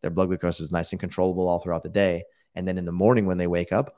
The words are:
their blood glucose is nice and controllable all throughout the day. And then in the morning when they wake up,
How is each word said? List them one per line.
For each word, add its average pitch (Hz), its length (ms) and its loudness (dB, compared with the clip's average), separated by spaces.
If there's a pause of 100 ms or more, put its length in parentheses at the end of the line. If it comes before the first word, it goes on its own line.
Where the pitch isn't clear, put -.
their 90 80 -2
blood 92 160 2
glucose 87 320 -2
is 80 140 -8
nice 85 180 -2
and 92 100 -8
controllable 92 480 0
all 87 120 0
throughout 85 240 -4
the 87 40 -8
day. 87 360 0 (320)
And 90 100 -4
then 92 100 -2
in 90 80 -4
the 85 80 -4
morning 104 340 4
when 90 120 0
they 87 80 0
wake 87 260 0
up, 131 260 0